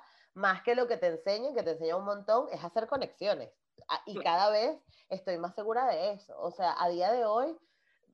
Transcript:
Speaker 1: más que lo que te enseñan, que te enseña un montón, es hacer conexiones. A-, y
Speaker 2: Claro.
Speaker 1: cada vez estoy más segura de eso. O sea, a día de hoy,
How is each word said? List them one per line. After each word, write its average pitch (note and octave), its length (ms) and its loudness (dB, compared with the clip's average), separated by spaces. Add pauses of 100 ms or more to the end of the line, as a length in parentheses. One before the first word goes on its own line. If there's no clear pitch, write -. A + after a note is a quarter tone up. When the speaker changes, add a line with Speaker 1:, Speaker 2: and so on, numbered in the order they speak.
(340)
Speaker 1:
más F#3+ 300 0
que A#3+ 120 2
lo B3 120 2
que A#3 100 0
te F3 100 2
enseñan, G3+ 480 -2
que A3 80 0
te E3 80 0
enseña D#3+ 260 -2
un G3 80 -6
montón, G#3 460 2
es D3+ 120 -8
hacer A3 240 -2
conexiones. F#3+ 640 -4 (360)
A-, - 180 -2
y - 100 -10
Speaker 2:
Claro. F#3 140 -2
Speaker 1:
cada F#3 220 4
vez B3 280 2 (300)
estoy F#3 280 -4
más F3 180 -6
segura A3+ 320 0
de F#3+ 240 0
eso. G3 280 -12
O F3 120 -4
sea, F3 260 0
a F3 120 2
día F3 220 2
de B3 140 2
hoy, B3+ 320 0 (560)